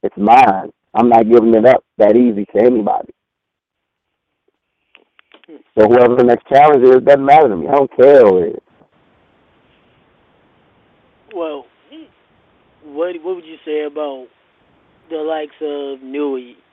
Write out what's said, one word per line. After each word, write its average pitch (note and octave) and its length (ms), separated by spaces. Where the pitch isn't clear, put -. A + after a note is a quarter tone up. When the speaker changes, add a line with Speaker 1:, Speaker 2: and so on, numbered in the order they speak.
Speaker 1:
It's G#2+ 140
mine. G#2+ 560
I'm A#2+ 160
not A2+ 180
giving A#2 260
it A2 120
up - 180
that A2+ 180
easy A2+ 300
to - 120
anybody. A2+ 540
So G#2+ 80
whoever A#2+ 300
the B2+ 80
next A#2+ 240
challenge C#3+ 360
is, C3 180
doesn't C#3 220
matter C#3+ 240
to G2 80
me. D#2 120
I - 40
don't C#3 240
care C3+ 260
who F#2+ 160
it E2+ 160
is. - 60
Speaker 2:
Well, D3+ 320
what, D#3 400
what F#3 140
would E3+ 80
you D#3+ 200
say D3+ 200
about C#3+ 440
the D#3+ 60
likes D#3 440
of C#3+ 420
Nui C3+ 540